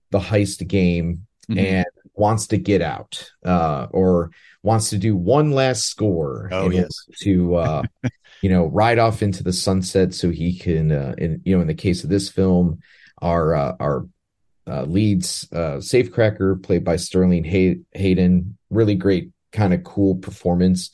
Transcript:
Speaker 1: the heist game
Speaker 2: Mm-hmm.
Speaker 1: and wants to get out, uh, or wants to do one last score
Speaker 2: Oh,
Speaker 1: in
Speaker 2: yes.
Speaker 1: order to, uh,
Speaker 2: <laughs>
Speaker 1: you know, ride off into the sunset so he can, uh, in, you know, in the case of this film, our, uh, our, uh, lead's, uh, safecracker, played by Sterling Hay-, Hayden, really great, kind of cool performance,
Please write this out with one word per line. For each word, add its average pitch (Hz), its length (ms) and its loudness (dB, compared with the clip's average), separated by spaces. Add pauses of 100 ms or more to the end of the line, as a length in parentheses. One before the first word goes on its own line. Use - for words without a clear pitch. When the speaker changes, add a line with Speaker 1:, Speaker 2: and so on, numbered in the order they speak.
(100)
Speaker 1:
the 98 100 2
heist 98 460 -2
game 85 600 0 (240)
Speaker 2:
Mm-hmm. 92 80 -2
Speaker 1:
and 92 280 0 (280)
wants 107 320 0
to 107 100 0
get 95 260 0
out, - 460 -10 (160)
uh, 82 460 0
or 87 400 2 (320)
wants 110 280 0
to 110 80 -2
do 104 180 0
one 135 340 2
last 131 360 0
score 78 640 -4
Speaker 2:
Oh, 95 140 0
Speaker 1:
in 90 60 2
Speaker 2:
yes. 90 120 2
Speaker 1:
order - 380 -14
to, 90 340 2
uh, 78 260 0 (220)
Speaker 2:
<laughs> - 380 -10
Speaker 1:
you 98 60 2
know, 90 180 4
ride 113 340 2
off 113 240 2
into 98 180 -2
the 90 100 -2
sunset 92 600 0
so 90 160 -2
he 85 260 -2
can, 80 360 0
uh, 69 260 -2
in, 80 260 -4
you 92 120 2
know, 90 40 4
in 82 60 0
the 78 80 -2
case 90 300 -4
of 78 60 -6
this 98 180 -2
film, 90 500 2 (420)
our, 82 360 0
uh, 69 240 -2
our, 71 260 -2 (640)
uh, 65 160 -6
lead's, 95 680 -2
uh, 78 260 -4
safecracker, 104 840 0
played 85 220 0
by 90 100 0
Sterling 90 480 2
Hay-, 90 380 2 (100)
Hayden, 90 640 0 (140)
really 104 240 2
great, 92 380 0 (180)
kind 98 240 2
of 87 80 -2
cool 98 320 0
performance, 90 800 0